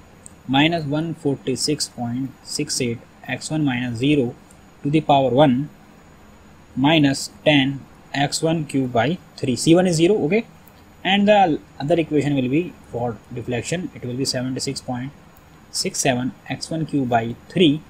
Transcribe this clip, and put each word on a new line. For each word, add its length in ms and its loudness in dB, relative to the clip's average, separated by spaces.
minus 360 2
one 300 -4
forty-six 720 -4
point 420 -6
six 380 -6
eight 180 -2
X 220 -8
one 140 0
minus 340 -2
zero 360 2
to 80 -2
the 120 2
power 260 4
one 400 4
minus 560 2
ten 360 2
X 280 -2
one 220 0
cube 280 -2
by 260 0
three. 200 -2
C 180 2
one 120 2
is 100 0
zero. 280 2
Okay, 220 0
and 240 2
the 320 4
other 220 0
equation 340 0
will 140 0
be 240 -2
for 280 -6
deflection. 600 -6
It 100 -14
will 100 -8
be 100 -4
seventy-six 560 -4
point 320 -8
six 280 -6
seven 340 0
X 220 -8
one 160 -4
cube 240 -2
by 240 0
three, 400 4